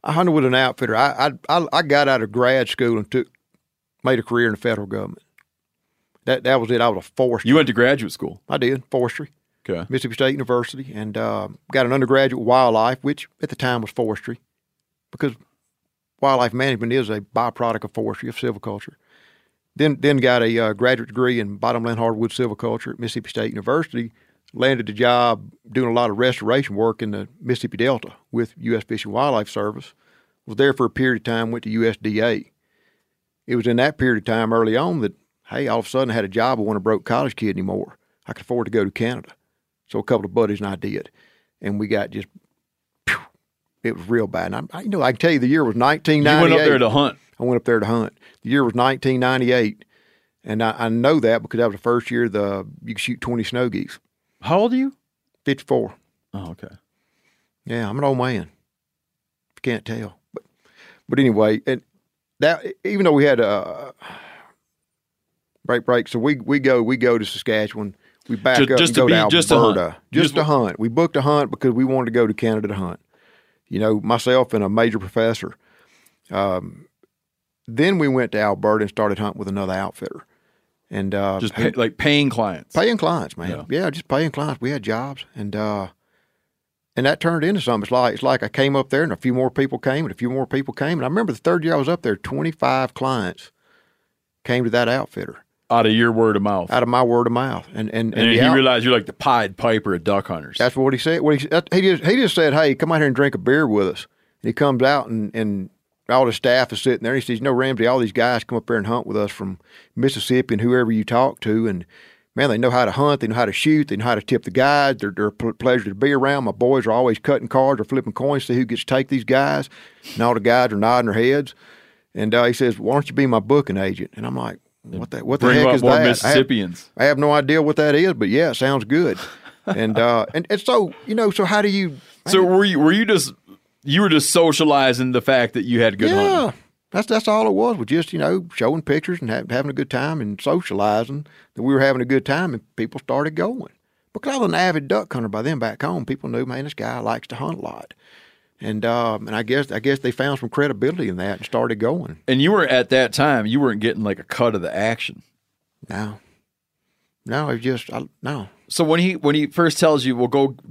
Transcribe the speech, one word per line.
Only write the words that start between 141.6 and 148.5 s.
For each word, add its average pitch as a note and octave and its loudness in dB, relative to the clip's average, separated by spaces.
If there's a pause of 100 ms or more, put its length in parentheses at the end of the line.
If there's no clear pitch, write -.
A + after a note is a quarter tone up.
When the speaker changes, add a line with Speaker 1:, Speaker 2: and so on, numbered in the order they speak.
Speaker 1:
we C3 2
were C3+ 4
having C3+ 4
a B2 -2
good C3 0
time, D#3 -2
and - -14
people A2+ -6
started D3 -4
going. G#3 -6 (400)
Because - -8
I C#4 -4
was G3+ 2
an E3 -2
avid D#3+ 0
duck G3+ -2
hunter A2+ -4
by G#2+ -6
then D3 -4
back A2+ -4
home. D#3+ -4
People C3+ -8
knew, A#2+ -4
"Man, B2+ -8
this D3 -12
guy A#2+ -8
likes A#2 -6
to A#2 -14
hunt D3 -8
a - -14
lot." - -14 (640)